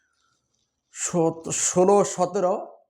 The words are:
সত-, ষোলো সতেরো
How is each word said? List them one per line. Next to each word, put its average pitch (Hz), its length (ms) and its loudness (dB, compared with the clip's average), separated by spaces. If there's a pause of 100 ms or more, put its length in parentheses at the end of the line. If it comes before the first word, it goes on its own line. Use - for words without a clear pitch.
(960)
সত-, 165 540 -2 (180)
ষোলো 185 300 4 (180)
সতেরো 180 380 -2 (360)